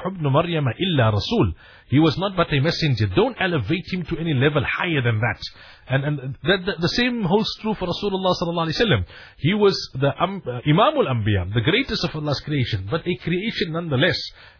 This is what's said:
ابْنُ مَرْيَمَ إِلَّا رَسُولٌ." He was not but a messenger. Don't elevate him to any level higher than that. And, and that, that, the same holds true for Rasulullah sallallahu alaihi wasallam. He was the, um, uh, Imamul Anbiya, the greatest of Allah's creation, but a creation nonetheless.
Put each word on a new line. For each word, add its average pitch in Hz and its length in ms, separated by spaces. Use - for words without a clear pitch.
ابْنُ 185 160
مَرْيَمَ 151 440
إِلَّا 131 460
رَسُولٌ." 104 440
He 131 120
was 160 180
not 190 180
but 170 180
a 143 60
messenger. 135 480
Don't 208 320
elevate 170 520
him 185 140
to - 120
any 165 160
level 143 300
higher 170 380
than 117 180
that. 110 220
And, 135 180
and 139 380
that, 180 220
that, 165 160
the 170 60
same 240 360
holds 196 380
true 220 140
for 180 120
Rasulullah 190 540
sallallahu 170 260
alaihi 160 140
wasallam. 139 240
He 170 160
was 202 220
the, 135 180
um, 190 240
uh, 123 180
Imamul 220 420
Anbiya, 101 460
the 117 80
greatest 202 440
of 160 100
Allah's 151 240
creation, 117 500
but 165 160
a 180 120
creation 180 560
nonetheless. 160 440